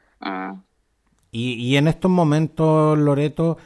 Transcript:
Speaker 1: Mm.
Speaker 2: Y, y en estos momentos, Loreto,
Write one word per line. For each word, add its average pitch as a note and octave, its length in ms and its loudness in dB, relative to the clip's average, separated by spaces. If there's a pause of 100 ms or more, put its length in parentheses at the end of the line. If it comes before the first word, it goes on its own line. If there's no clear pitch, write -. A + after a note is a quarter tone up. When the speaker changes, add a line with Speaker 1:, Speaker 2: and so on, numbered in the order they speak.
(200)
Speaker 1:
Mm. - 320 -10 (800)
Speaker 2:
Y, A#2+ 220 -6
y A#2+ 240 -2
en D3 100 2
estos E3+ 240 0
momentos, D#3 840 2
Loreto, D3+ 680 0